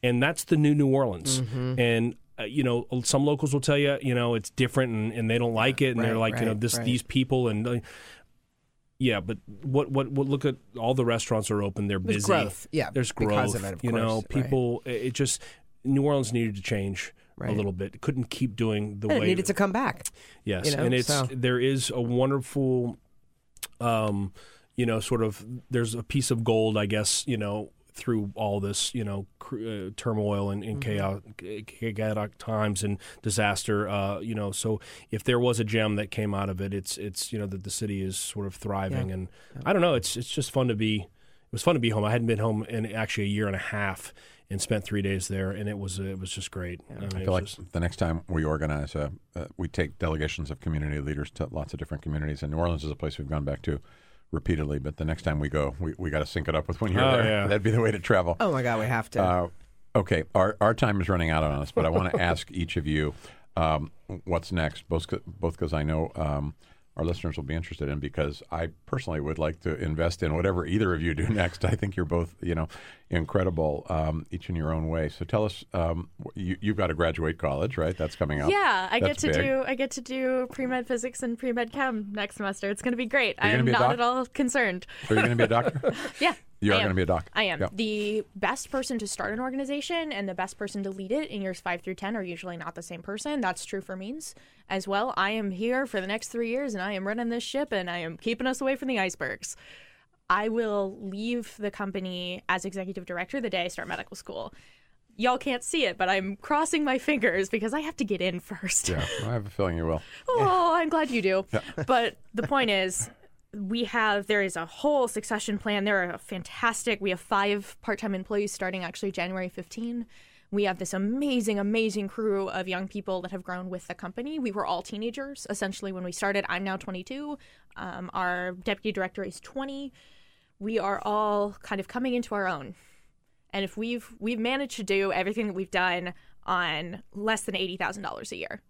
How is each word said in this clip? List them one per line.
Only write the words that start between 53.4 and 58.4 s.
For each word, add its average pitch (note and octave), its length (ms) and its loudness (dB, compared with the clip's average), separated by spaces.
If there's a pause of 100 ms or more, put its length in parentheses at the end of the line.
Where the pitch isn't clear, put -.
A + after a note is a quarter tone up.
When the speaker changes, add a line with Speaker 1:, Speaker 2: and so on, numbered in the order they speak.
Speaker 3:
back C#2 200 -4
to D2 180 -2 (500)
repeatedly, D2+ 480 0
but D2+ 180 -6
the D#2+ 80 -4
next D#2+ 180 -2
time D2+ 180 0
we D2 80 0
go, C#2 320 0
we, D#2+ 160 -4
we F2 120 -4
gotta D2+ 160 0
sync - 220 -4
it D#2 80 2
up D#2 140 0
with G2+ 100 -4
when G#2 140 0
you're A2+ 100 4
Speaker 1:
Oh, C3+ 80 6
Speaker 3:
there. A#2+ 140 4
Speaker 1:
yeah. G#2 220 2
Speaker 3:
That'd G2+ 160 2
be A2+ 80 4
the A#2 100 4
way A2 100 4
to G2+ 80 -2
travel. F2 400 4
Speaker 2:
Oh, G#3 140 2